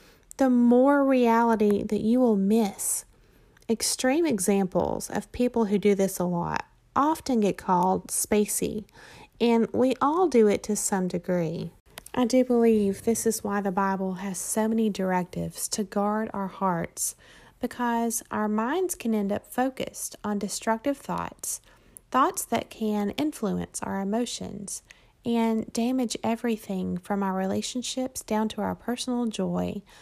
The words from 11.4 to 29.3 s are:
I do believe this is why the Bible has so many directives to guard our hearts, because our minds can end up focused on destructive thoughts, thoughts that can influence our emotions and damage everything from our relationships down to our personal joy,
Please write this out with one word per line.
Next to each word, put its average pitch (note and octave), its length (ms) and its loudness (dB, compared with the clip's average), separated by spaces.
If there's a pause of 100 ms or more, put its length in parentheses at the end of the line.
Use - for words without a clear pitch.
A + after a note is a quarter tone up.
I B3+ 100 2
do B3+ 200 4
believe A3+ 600 4
this A3+ 220 0
is A3 180 0
why G3+ 160 -4
the G3 100 -2
Bible F#3+ 440 -2
has F#3 240 -8
so A3 300 -2
many A3+ 200 0
directives F3+ 800 -4
to - 160 -4
guard G#3 480 -2
our G3 160 -6
hearts, - 640 -2 (460)
because A#3 720 -2
our G#3+ 180 -2
minds C4 460 -2
can A3+ 200 -2
end G3+ 180 0
up - 140 -6
focused - 760 -6
on G#3 160 -4
destructive A3+ 600 -4
thoughts, - 640 -8 (480)
thoughts C#4+ 340 0
that - 240 -4
can G#3 440 -2
influence G3 680 -4
our G3 180 -6
emotions G3+ 840 -6 (420)
and A3+ 480 0
damage B3 500 -2
everything G#3+ 760 -4
from G3 240 -4
our F#3+ 100 0
relationships G#3+ 880 -4
down G#3+ 300 -2
to - 100 -8
our F#3+ 140 -4
personal A#3+ 500 -4
joy, F#3 560 -4 (220)